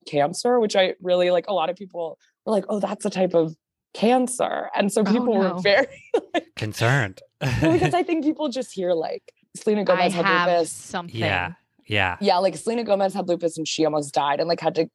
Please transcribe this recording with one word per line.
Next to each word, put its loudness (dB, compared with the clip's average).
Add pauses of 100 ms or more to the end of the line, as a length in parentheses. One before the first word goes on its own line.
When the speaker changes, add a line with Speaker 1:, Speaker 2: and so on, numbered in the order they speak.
Speaker 1:
cancer, 0
which 0
I 2
really, 2
like, 0
a -4
lot 0
of -8
people -10 (260)
were -2
like, 0
"Oh, -4
that's -4
a -2
type 0
of 2 (400)
cancer." 0
And 2
so 2
Speaker 2:
Oh, 4
Speaker 1:
people 2
were 2
Speaker 2:
no. -6
Speaker 1:
very, 4 (260)
<laughs> -2
like, -4
Speaker 3:
Concerned. 0 (100)
<laughs> -18 (200)
Speaker 1:
well, 4
because 2
I 2
think -2
people 0
just -6
hear, 0
like, -4 (340)
Selena 0
Gomez 2
Speaker 2:
"I -4
Speaker 1:
had 2
Speaker 2:
have 4
Speaker 1:
lupus. 2
Speaker 2:
something." -10
Speaker 3:
Yeah. 0 (340)
Yeah. 0
Speaker 1:
Yeah, 2
like, 0
Selena -4
Gomez 0
had -4
lupus -2
and -6
she 0
almost -2
died 0
and, -2
like, -2
had 0
to 0